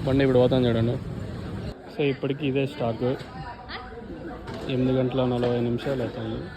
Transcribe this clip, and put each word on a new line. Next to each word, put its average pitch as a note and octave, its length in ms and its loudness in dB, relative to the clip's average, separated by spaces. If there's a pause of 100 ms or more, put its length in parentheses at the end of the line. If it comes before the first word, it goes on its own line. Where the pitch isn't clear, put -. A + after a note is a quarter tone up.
బండి C3+ 200 4
ఇప్పుడు C3 180 6
పోతాను B2+ 260 6
చూడండి. A#2 260 4 (1000)
So, - 60 -6 (120)
ఇప్పటికి C#3 380 -2
ఇదే C3+ 220 2
స్టాక్. A#2 300 -2 (1700)
ఎనిమిది B2+ 260 2
గంటల B2+ 340 2
నలభై A#2+ 360 2
నిమిషాలు B2+ 380 0
అవుతుంది. A2+ 320 -6 (180)